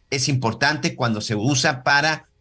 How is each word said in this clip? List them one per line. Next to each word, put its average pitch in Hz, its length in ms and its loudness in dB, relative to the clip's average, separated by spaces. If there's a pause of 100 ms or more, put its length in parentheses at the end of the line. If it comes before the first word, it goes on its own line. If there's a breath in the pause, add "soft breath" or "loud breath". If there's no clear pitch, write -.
(100)
es 139 180 -2
importante 139 640 0
cuando 110 280 -2
se 107 140 -4
usa 131 480 0
para 151 420 2 (140)